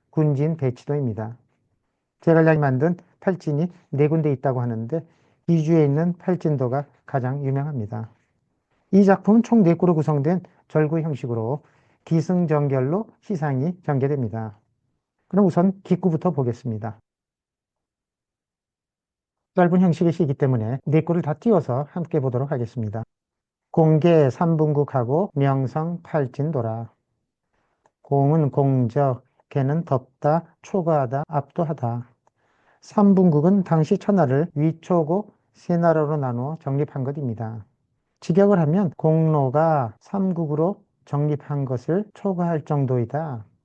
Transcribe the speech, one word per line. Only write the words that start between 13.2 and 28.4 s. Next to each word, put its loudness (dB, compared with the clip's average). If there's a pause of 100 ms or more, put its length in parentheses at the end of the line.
시상이 -4
전개됩니다. -4 (720)
그럼 2
우선 0
기구부터 0
보겠습니다. -6 (2500)
짧은 4
형식의 2
시이기 -2
때문에 0
네 2
구를 -2
다 -4
띄워서 0
함께 -4
보도록 -2
하겠습니다. -6 (680)
공개 4
삼분국하고 0
명성 -2
팔진도라. -4 (1120)
공은 0